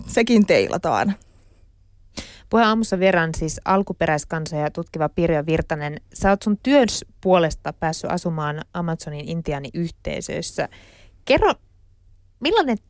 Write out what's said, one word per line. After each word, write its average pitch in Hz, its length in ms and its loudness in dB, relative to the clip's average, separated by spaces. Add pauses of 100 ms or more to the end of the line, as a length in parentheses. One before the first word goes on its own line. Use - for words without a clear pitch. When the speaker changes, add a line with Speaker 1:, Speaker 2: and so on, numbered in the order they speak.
Speaker 1:
sekin 226 400 4
teilataan. 151 680 2 (1400)
Speaker 2:
Puheen 226 180 4
aamussa 214 300 0
vieraan 175 380 4
siis 156 280 -4
alkuperäiskansoja 160 1080 -2
tutkiva 160 380 -4
Pirjo 165 380 0
Virtanen. 151 540 -2 (140)
Sä 196 160 2
oot 196 120 2
sun 208 200 0
työns 262 420 2 (160)
puolesta 170 520 2
päässyt - 380 -4
asumaan 160 520 -4 (120)
Amazonin 160 540 -6
intiaaniyhteisöissä. 160 1400 -6 (560)
Kerro, 330 300 2 (840)
millainen 302 360 2 (140)